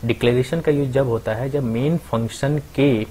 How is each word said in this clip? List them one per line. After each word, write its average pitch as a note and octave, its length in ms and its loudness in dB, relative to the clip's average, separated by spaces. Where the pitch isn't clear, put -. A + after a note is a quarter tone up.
डिक्लेरेशन B2 560 2
का D#3 120 2
यूज़ C#3+ 180 0
जब C3+ 180 2
होता A2+ 260 -2
है C3 160 -4
जब C#3 140 -2
main B2 380 0
function B2+ 560 -2
के C3 360 2